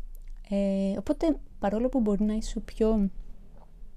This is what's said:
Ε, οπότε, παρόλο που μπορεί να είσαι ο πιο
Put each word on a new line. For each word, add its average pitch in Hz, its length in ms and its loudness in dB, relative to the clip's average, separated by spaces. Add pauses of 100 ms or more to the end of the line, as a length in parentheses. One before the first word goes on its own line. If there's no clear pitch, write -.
(480)
Ε, 196 500 2
οπότε, 294 380 2 (220)
παρόλο 214 300 2
που 262 120 2
μπορεί 208 240 4
να 214 100 2
είσαι 220 240 -2
ο - 20 0
πιο 220 500 2 (880)